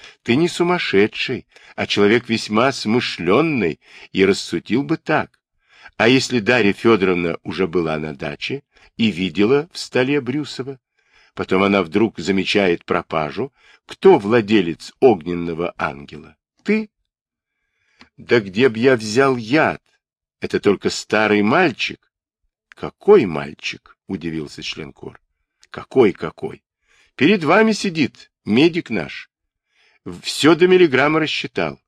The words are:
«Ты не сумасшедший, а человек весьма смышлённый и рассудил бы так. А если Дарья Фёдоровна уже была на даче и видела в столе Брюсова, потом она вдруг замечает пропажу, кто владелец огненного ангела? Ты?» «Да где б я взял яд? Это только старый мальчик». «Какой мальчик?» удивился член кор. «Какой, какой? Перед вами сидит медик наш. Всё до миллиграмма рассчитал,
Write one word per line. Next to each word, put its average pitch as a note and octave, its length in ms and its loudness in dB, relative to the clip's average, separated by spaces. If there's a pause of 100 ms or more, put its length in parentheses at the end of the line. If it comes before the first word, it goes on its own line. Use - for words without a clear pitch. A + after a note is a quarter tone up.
(220)
«Ты A#2 140 0
не E3+ 120 2
сумасшедший, D3 1000 -2 (280)
а G2+ 120 -4
человек G#2+ 420 2
весьма A2+ 420 0
смышлённый A2 1080 -2 (320)
и F#2+ 140 2
рассудил G2 580 -2
бы D#3+ 140 -4
так. - 420 -4 (580)
А A2 100 4
если B2+ 320 2
Дарья G#2+ 340 2
Фёдоровна F#2 680 2
уже F2 240 -4
была D#2+ 300 -2
на D#2 160 -8
даче D#2 500 -10 (340)
и A2+ 120 0
видела G2+ 640 0
в - 80 -16
столе C3 420 -2
Брюсова, C3 580 -10 (540)
потом F#2+ 300 -2
она G2 180 2
вдруг F#2+ 380 0
замечает F#2 680 0
пропажу, E2 640 -6 (340)
кто F#3 340 4
владелец G2+ 800 0
огненного E2+ 800 0
ангела? D2+ 580 -12 (280)
Ты?» G#3+ 280 -2 (1300)
«Да A#2 220 0
где G2+ 300 0
б A2 80 -6
я B2+ 200 4
взял A#2+ 380 0
яд? A#2 460 -2 (600)
Это - 180 -4
только G2+ 320 0
старый G#2 500 0
мальчик». C3+ 720 -2 (580)
«Какой D3+ 560 2
мальчик?» - 720 -10 (120)
удивился D#2+ 560 -10
член D2+ 300 -12
кор. - 280 -20 (480)
«Какой, G#2+ 420 2
какой? - 520 -12 (520)
Перед F#3 280 2
вами G#3+ 280 4
сидит E3 600 -4 (140)
медик D#3+ 440 2
наш. E2+ 400 -8 (920)
Всё - 340 2
до F3 120 4
миллиграмма D#3 520 4
рассчитал, F2+ 680 -6